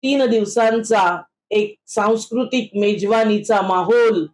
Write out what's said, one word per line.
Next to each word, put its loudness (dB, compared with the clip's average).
तीन 0
दिवसांचा 0
एक -2
सांस्कृतिक -2
मेजवानीचा 0
माहोल 2